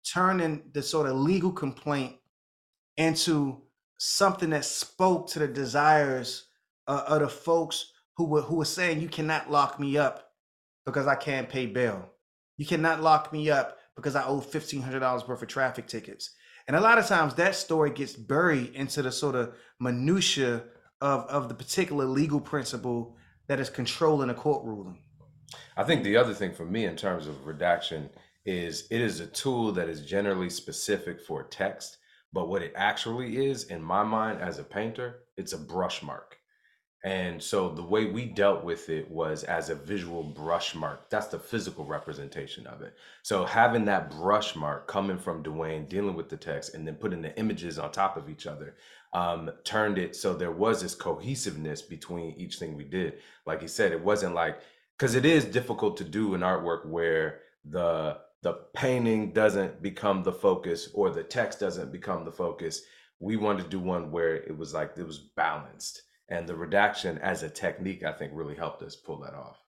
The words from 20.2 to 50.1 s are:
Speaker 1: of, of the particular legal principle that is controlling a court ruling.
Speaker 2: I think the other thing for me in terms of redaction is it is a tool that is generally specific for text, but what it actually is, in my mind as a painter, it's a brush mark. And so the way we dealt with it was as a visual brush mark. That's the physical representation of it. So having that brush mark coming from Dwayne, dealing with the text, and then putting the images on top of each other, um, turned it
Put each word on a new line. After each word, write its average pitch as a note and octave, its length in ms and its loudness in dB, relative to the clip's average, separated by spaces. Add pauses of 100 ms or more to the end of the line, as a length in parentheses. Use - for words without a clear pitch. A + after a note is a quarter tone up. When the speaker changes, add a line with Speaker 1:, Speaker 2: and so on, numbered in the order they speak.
Speaker 1:
of, C#3 280 2
of C3+ 220 0
the A#2+ 60 -8
particular D3 500 0
legal C#3+ 360 2
principle B2 760 -4 (320)
that C#3 120 0
is C3+ 100 -2
controlling C#3 600 2
a A#2+ 40 0
court C3+ 320 0
ruling. G2 340 -8 (760)
Speaker 2:
I - 60 2
think C3+ 200 4
the G2+ 140 6
other A#2+ 160 6
thing F#2 200 -4
for E2 120 -10
me G#2 200 0
in E2+ 120 -4
terms F2 300 -2
of C#2 200 -12
redaction D#2+ 600 0 (360)
is E2+ 460 -4
it A#2 80 2
is G2 220 0
a F2+ 60 -10
tool A#2+ 460 0
that F2 140 0
is D2+ 180 -8
generally F#2+ 440 0
specific - 720 -4
for C#2+ 220 -6
text, - 540 -6 (360)
but F2 160 -2
what F#2+ 120 -2
it D#2+ 140 -8
actually A#2 680 0
is, B2+ 200 -2
in E2+ 160 -8
my F#2 220 2
mind A2 380 0
as F2+ 180 -6
a - 40 -12
painter, A#2 560 -6 (180)
it's F#2+ 160 -8
a E2+ 40 -8
brush E2+ 460 -2
mark. - 300 -12 (720)
And F2+ 360 -2
so F#2 280 0
the D#2+ 140 -8
way G#2+ 220 2
we A2+ 200 -4
dealt G2 380 4
with E2+ 260 -6
it D#2 200 -4
was D#2 340 -4
as E2 260 -2
a D#2+ 60 -2
visual E2+ 480 -6
brush D2+ 520 -4
mark. - 340 -8
That's - 180 -2
the D#2+ 120 -8
physical F2+ 460 -6
representation C#2+ 840 -8
of - 140 -16
it. - 140 -14 (260)
So F#2 240 0
having A2+ 400 4
that F2 240 2
brush F#2+ 460 2
mark D2 320 -4
coming G2 320 -2
from E2 240 -6
Dwayne, D#2+ 440 -6
dealing F#2+ 280 -2
with E2 120 -8
the D2+ 100 -10
text, D2 360 -8
and D#2+ 120 -10
then D2+ 100 -6
putting F2+ 260 -6
the D#2 160 -8
images F2 420 -4
on D2+ 120 -6
top F#2+ 260 0
of D2+ 120 -10
each - 180 -12
other, D2 280 -12 (380)
um, E2+ 360 0 (140)
turned G#2+ 360 2
it - 160 -4